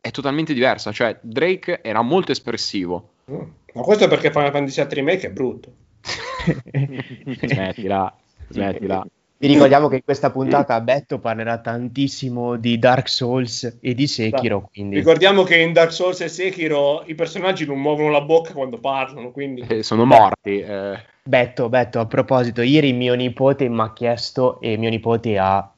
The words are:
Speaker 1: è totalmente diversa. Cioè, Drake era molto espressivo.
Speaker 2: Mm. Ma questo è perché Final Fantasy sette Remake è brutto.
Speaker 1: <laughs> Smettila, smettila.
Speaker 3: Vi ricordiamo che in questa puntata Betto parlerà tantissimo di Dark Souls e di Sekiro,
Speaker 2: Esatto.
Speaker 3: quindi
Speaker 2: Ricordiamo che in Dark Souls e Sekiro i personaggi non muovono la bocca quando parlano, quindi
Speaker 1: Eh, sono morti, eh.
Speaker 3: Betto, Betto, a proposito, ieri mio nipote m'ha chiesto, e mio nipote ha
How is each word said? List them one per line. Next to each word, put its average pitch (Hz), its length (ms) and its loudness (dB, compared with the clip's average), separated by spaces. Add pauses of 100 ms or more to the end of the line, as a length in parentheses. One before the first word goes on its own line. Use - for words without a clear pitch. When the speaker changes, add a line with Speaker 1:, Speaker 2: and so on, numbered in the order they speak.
Speaker 1:
è 120 100 -10
totalmente 143 420 -4
diversa. 120 400 0
Cioè, 113 300 -2
Drake 170 600 -4
era 110 200 -2
molto 165 300 0
espressivo. 90 760 -6 (200)
Speaker 2:
Mm. 147 60 -12 (380)
Ma 120 80 -10
questo 208 220 4
è 165 40 4
perché 156 220 2
Final 143 200 0
Fantasy 139 240 -4
sette 143 220 -4
Remake 147 320 -2
è - 20 -8
brutto. 117 420 -8 (300)
Speaker 1:
<laughs> - 400 -10 (1040)
Smettila, 95 680 -4 (340)
smettila. 98 580 -4 (340)
Speaker 3:
Vi 147 60 0
ricordiamo 143 400 8
che 131 100 2
in 127 80 -4
questa 139 280 -2
puntata 131 480 0
Betto 123 400 -2
parlerà 113 380 -4
tantissimo 120 960 -6
di 117 220 0
Dark 127 300 4
Souls 123 720 -4
e 127 140 -4
di 139 140 0
Sekiro, 113 480 -2
Speaker 2:
Esatto. 95 160 -8
Speaker 3:
quindi 101 240 -6
Speaker 2:
Ricordiamo 185 480 6
che 170 140 4
in 165 140 2
Dark 165 200 4
Souls 180 300 -2
e 165 60 -6
Sekiro 156 800 -2
i 160 80 -10
personaggi 175 500 -2
non 139 160 -6
muovono 151 300 0
la 147 120 4
bocca 165 300 2
quando 131 260 -6
parlano, 131 520 -6
quindi 131 380 -10
Speaker 1:
Eh, 110 160 -2
sono 113 200 4
morti, 104 540 6
eh. 98 400 -8 (240)
Speaker 3:
Betto, 123 460 0
Betto, 120 320 0
a 110 60 -2
proposito, 123 560 0
ieri 139 300 4
mio 123 220 0
nipote 131 540 0
m'ha 113 240 -2
chiesto, 117 680 -2
e 110 160 -4
mio 113 140 -2
nipote 113 480 -2
ha 95 400 0